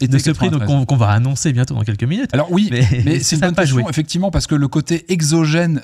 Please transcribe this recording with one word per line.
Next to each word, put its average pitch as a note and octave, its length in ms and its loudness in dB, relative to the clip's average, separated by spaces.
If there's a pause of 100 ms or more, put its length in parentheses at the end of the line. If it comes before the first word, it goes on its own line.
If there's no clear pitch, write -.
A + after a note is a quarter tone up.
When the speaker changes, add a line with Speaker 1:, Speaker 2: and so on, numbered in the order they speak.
Speaker 1:
été C3 80 0
Speaker 2:
de C3+ 80 4
ce D#3+ 140 0
prix, F3+ 180 0
donc, D#3 100 0
Speaker 1:
quatre-vingt-treize. C3 200 0
Speaker 2:
qu'on, C3 60 0
qu'on C#3 120 0
va A2+ 140 2
annoncer C3 420 0
bientôt B2 220 0
dans A2 80 -2
quelques G#2+ 200 -4
minutes. F#3+ 300 -2
Speaker 1:
Alors D3 180 0
oui, G3+ 180 2
Speaker 2:
Mais B2 160 2 (200)
Speaker 1:
mais D#3+ 140 0
Speaker 2:
<laughs> - 0 -
ça - 100 -6
Speaker 1:
c'est E3+ 80 0
une D3 60 0
Speaker 2:
a F#3 40 2
Speaker 1:
bonne E3+ 80 0
Speaker 2:
pas G3 80 0
Speaker 1:
question, C3+ 160 2
Speaker 2:
joué. A#2 100 0
Speaker 1:
effectivement, E3+ 420 -2
parce D3+ 160 -2
que D#3 80 0
le C#3+ 120 2
côté E3 440 -2
exogène, D#3+ 720 2